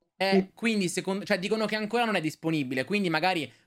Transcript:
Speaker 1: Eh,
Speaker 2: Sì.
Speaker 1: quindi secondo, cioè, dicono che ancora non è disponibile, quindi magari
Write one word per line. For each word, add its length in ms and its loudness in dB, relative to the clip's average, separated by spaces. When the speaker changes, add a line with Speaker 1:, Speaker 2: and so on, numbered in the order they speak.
Speaker 1:
Eh, 140 2
Speaker 2:
Sì. 240 4
Speaker 1:
quindi 340 0
secondo, 360 -4
cioè, 140 0
dicono 280 0
che 100 -2
ancora 280 0
non 100 0
è 60 0
disponibile, 640 -2
quindi 260 0
magari 420 0